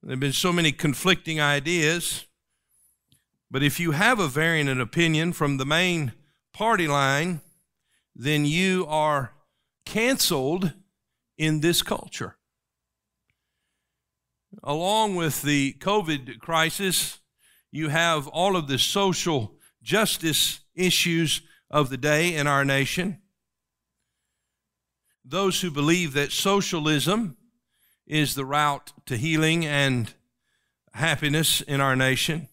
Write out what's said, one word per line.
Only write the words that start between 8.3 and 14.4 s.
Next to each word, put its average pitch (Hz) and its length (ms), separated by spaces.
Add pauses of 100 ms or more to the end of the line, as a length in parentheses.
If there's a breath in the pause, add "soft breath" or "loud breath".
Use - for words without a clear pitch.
you 180 440
are 151 440 (540)
canceled 180 880 (640)
in 156 220
this 165 220
culture. - 540 (2250)